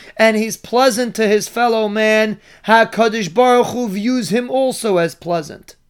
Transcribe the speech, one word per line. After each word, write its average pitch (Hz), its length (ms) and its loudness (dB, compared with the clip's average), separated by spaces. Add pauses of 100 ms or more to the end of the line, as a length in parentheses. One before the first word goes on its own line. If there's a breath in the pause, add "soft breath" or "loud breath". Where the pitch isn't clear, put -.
(160 loud breath)
and 220 220 2
he's 214 180 -4
pleasant 240 600 0
to 220 120 0
his 208 200 0
fellow 226 400 0
man, 214 520 0 (260 soft breath)
HaKadosh 220 680 2
Baruch 247 340 4
Hu 240 200 -6
views 208 420 -4
him 247 180 -2
also 262 480 -2
as 170 180 -2
pleasant. 165 640 -8 (140)